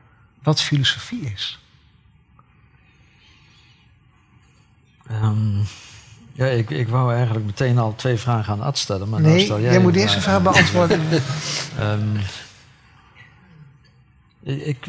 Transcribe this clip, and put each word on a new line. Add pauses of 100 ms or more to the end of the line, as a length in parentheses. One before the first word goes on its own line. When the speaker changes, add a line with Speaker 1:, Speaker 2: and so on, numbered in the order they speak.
(420)
Speaker 1:
wat
filosofie (140)
is? (3500)
Speaker 2:
Ehm, (760)
ja,
ik,
ik
wou
eigenlijk
meteen
al
twee
vragen
aan
Ad
stellen,
maar
nou
Speaker 1:
Nee,
Speaker 2:
stel
jij
Speaker 1:
jij
moet
Speaker 2:
een
Speaker 1:
eerst
een
Speaker 2:
vraag
Speaker 1:
vraag
Speaker 2:
aan. (100)
Speaker 1:
beantwoorden. (100)
Speaker 2:
<laughs> (560)
Ehm, (2250)
ik,
ik,